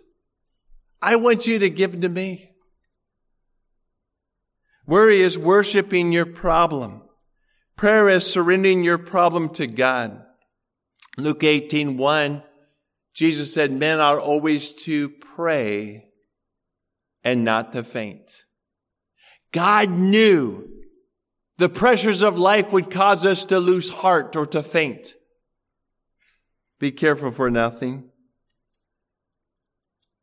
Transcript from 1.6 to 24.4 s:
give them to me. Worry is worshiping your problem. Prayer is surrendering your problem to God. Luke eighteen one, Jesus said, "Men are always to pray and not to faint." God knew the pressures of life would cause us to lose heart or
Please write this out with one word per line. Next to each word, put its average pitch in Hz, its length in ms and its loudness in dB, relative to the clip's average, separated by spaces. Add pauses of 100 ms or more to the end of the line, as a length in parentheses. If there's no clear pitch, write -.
give 185 200 -2
them 175 100 -10
to 180 80 0
me. 185 420 -10 (2250)
Worry 202 360 6
is 175 180 0
worshiping 185 720 2
your 170 160 0
problem. 160 760 -2 (760)
Prayer 208 320 4
is 185 180 4
surrendering 185 600 2
your 170 120 2
problem 170 580 -2
to 147 120 -6
God. 120 580 -4 (920)
Luke 151 260 -4
eighteen 147 540 0
one, 143 440 -2 (720)
Jesus 151 400 -2
said, 147 160 0
"Men 151 300 -2
are 147 180 2
always 147 540 -2 (140)
to 147 240 -4
pray 107 960 -6 (1120)
and 123 220 -2
not 113 300 -2
to 120 100 -8
faint." - 640 -14 (1040)
God 208 380 2
knew 185 960 2 (720)
the 175 100 2
pressures 202 540 0
of 196 180 2
life 202 320 2
would 185 180 0
cause 190 360 2
us 190 180 0
to 190 160 0
lose 180 300 0
heart 170 480 -2
or 151 80 -2